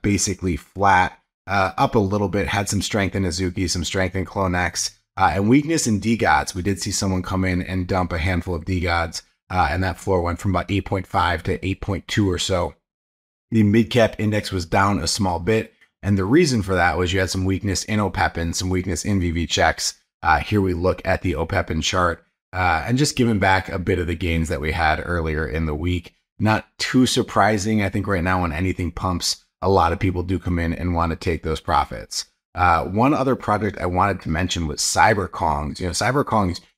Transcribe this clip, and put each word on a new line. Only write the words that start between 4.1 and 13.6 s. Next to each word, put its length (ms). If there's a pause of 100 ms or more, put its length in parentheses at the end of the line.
in 80
Clone 320
X, 360 (240)
uh, 200
and 120
weakness 380
in 160
DeGods. 540
We 80
did 180
see 80
someone 320
come 240
in 160
and 240
dump 260
a 60
handful 380
of 100
DeGods, 560 (260)
uh, 220
and 140
that 160
floor 240
went 160
from 100
about 220
eight 140
point 200
five 380
to 200
eight 180
point 260
two 200
or 120
so. 340 (800)
The 100